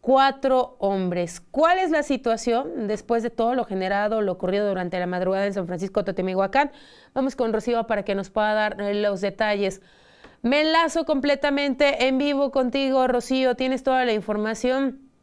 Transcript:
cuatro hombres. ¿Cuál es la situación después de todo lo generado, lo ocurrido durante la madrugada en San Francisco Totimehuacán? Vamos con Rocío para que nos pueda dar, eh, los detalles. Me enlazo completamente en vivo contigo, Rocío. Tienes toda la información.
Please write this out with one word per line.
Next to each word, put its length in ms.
cuatro 760
hombres. 600
¿Cuál 380
es 120
la 120
situación 840
después 360
de 80
todo 240
lo 100
generado, 560
lo 120
ocurrido 360
durante 320
la 60
madrugada 400
en 80
San 120
Francisco 380
Totimehuacán? 640
Vamos 200
con 180
Rocío 340
para 180
que 100
nos 160
pueda 220
dar, 280
eh, 140
los 260
detalles. 600
Me 180
enlazo 460
completamente 1000
en 120
vivo 320
contigo, 580
Rocío. 480
Tienes 260
toda 220
la 80
información. 960